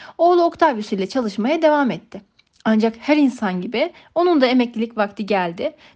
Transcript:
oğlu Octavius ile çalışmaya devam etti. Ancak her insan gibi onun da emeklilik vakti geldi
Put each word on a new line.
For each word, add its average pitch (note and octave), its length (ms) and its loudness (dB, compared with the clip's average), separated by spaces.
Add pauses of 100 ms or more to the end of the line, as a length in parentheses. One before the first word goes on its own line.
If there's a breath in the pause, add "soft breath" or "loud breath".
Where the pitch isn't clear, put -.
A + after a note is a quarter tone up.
(180 loud breath)
oğlu F4 240 4
Octavius D#4 500 0
ile F#3+ 160 -2
çalışmaya B3 540 -2
devam D4 280 2
etti. - 320 -12 (420)
Ancak A3 340 2
her D4+ 180 0
insan A3 440 0
gibi B3 320 -4 (220 loud breath)
onun E4+ 260 2
da B3+ 60 4
emeklilik A#3+ 520 0
vakti G3+ 280 -4
geldi F#3 500 -4 (200 soft breath)